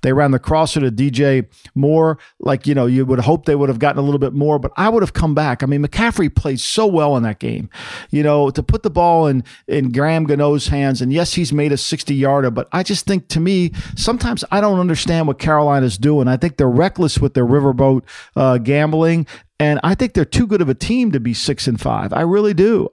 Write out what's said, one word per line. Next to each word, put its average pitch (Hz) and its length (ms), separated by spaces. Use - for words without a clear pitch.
they 131 100
ran 139 200
the 127 60
crosser 156 420
to 131 100
D 127 200
J 131 340
Moore. 156 440
Like, - 260
you 147 80
know, 131 100
you 127 220
would 127 140
hope 151 260
they 160 100
would 139 140
have 120 80
gotten 139 200
a 139 60
little 143 140
bit 135 160
more, 147 240
but 131 180
I 202 140
would 226 120
have - 120
come 156 200
back. 143 280
I 135 40
mean, 143 160
McCaffrey 202 520
played 135 260
so - 260
well 151 300
in 117 60
that 107 160
game, 117 320
you 147 120
know, 147 280
to 135 120
put 226 200
the 208 80
ball 165 380
in, 131 160
in 131 260
Graham 156 340
Gano's 143 420
hands. 139 320
And 127 100
yes, 165 220
he's 160 220
made 147 180
a 135 60
sixty - 360
yarder, 135 360
but 120 200
I 185 120
just 185 240
think, 196 220
to 160 120
me, 180 320
sometimes - 540
I 196 100
don't 202 180
understand 165 480
what 139 120
Carolina's 143 580
doing. 135 320
I 127 80
think 160 220
they're 135 100
reckless 147 300
with 139 140
their 123 120
riverboat, 135 560
uh, 131 240
gambling, 156 640
and 151 240
I 180 100
think 240 200
they're 170 100
too 240 240
good 202 120
of 156 80
a 131 60
team 233 380
to 135 80
be 117 120
six - 360
and 113 120
five. 107 320
I 151 100
really 202 320
do. 196 380